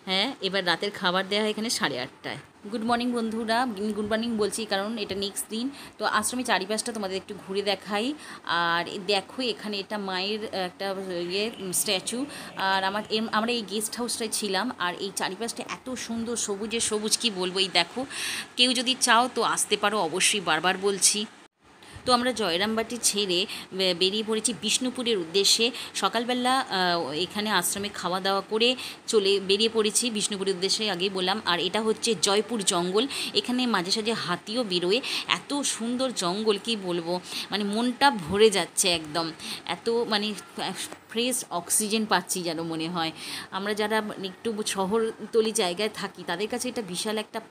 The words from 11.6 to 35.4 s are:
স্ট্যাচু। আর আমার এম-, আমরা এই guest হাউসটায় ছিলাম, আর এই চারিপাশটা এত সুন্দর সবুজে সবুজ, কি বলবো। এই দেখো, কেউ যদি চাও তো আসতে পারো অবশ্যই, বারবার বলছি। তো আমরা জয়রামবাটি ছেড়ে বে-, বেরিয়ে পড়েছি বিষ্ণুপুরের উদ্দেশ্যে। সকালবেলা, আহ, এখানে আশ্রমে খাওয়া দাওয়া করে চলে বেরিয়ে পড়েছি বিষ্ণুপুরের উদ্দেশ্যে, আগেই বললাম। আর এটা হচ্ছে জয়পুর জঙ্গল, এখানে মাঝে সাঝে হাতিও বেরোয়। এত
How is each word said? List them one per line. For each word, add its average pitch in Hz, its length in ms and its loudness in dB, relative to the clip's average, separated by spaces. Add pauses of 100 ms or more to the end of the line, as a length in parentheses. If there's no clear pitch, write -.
স্ট্যাচু। 214 540 0 (300)
আর 190 280 2
আমার 202 260 0
এম-, 220 220 0
আমরা 220 200 2
এই 233 180 0
guest 208 260 -4
হাউসটায় 226 360 -4
ছিলাম, 202 460 0
আর 180 160 -2
এই 196 220 -6
চারিপাশটা 214 460 -4
এত 247 320 -8
সুন্দর 226 420 -4
সবুজে 214 440 -2
সবুজ, 214 380 0
কি 233 120 0
বলবো। 185 280 -2
এই 190 140 2
দেখো, 180 340 0 (500)
কেউ 247 160 6
যদি 247 280 0
চাও 240 340 6
তো 226 80 2
আসতে 175 340 2
পারো 208 220 2
অবশ্যই, 185 420 2
বারবার 175 380 4
বলছি। 202 480 2 (800)
তো 247 60 4
আমরা 240 200 4
জয়রামবাটি 220 680 0
ছেড়ে 196 440 2 (260)
বে-, 185 260 2
বেরিয়ে 196 280 4
পড়েছি 220 340 0
বিষ্ণুপুরের 233 580 0
উদ্দেশ্যে। 196 520 4 (240)
সকালবেলা, 247 680 2
আহ, 175 500 2
এখানে 185 400 -2
আশ্রমে 202 440 0
খাওয়া 185 260 -2
দাওয়া 196 200 2
করে 226 360 2 (300)
চলে 202 340 4
বেরিয়ে 202 320 4
পড়েছি 220 380 2
বিষ্ণুপুরের 196 440 0
উদ্দেশ্যে, 190 360 0
আগেই 185 180 0
বললাম। 190 360 0
আর 175 160 2
এটা 185 200 0
হচ্ছে 220 420 0
জয়পুর 214 400 2
জঙ্গল, 185 440 2 (280)
এখানে 247 320 0
মাঝে 190 240 0
সাঝে 220 220 0
হাতিও 180 520 -2
বেরোয়। 185 360 2 (280)
এত 277 320 -2